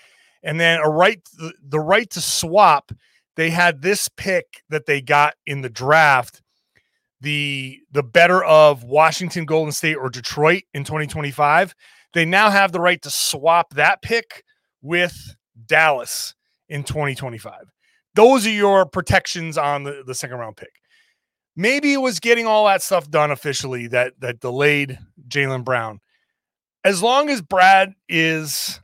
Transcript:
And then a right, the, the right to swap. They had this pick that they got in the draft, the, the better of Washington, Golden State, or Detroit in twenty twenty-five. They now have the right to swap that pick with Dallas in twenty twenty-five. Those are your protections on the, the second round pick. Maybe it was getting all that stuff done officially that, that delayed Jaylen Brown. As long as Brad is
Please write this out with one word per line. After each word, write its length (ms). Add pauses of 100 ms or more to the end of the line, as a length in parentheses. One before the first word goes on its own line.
(440)
And 140
then 220
a 100
right, 320 (120)
the, 180 (100)
the 160
right 320
to 100
swap. 680 (460)
They 140
had 300
this 280
pick 600
that 160
they 140
got 340 (120)
in 140
the 100
draft, 720 (800)
the, 580 (140)
the 100
better 400
of 400
Washington, 640
Golden 260
State, 260
or 140
Detroit 540 (100)
in 100
twenty 220
twenty-five. 680 (380)
They 120
now 260
have 220
the 80
right 220
to 80
swap 640
that 280
pick 400 (400)
with 540 (280)
Dallas 720 (340)
in 140
twenty 320
twenty-five. 560 (440)
Those 320
are 40
your 340
protections 720
on 280
the, 200
the 100
second 240
round 180
pick. 240 (720)
Maybe 380
it 80
was 180
getting 280
all 200
that 160
stuff 260
done 220
officially 560
that, 340
that 200
delayed 580 (300)
Jaylen 360
Brown. 360 (840)
As 180
long 280
as 100
Brad 540 (140)
is 760